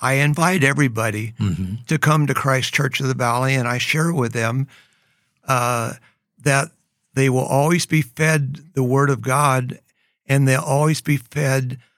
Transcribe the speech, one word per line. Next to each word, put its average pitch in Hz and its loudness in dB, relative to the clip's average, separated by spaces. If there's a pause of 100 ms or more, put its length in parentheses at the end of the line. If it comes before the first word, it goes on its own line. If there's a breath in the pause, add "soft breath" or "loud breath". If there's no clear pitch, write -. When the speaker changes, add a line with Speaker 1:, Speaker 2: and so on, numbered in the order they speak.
Speaker 1:
I 127 0
invite 151 2
everybody 113 0
Speaker 2:
Mm-hmm. 95 -4
Speaker 1:
to 160 0
come 151 2
to 135 -2
Christ 131 0
Church 135 -2
of 139 -2
the 131 -2
Valley, 127 0
and 123 0
I 123 -2
share 156 -2
with 123 -2
them, 120 -2 (800 soft breath)
uh, 120 0 (500 soft breath)
that 139 2 (440)
they 135 2
will 127 2
always 151 2
be 156 2
fed 151 -2 (140)
the 135 0
Word 139 2
of 123 -2
God, 131 0 (460)
and 139 2
they'll 131 2
always 147 0
be 147 0
fed 135 -4 (180 soft breath)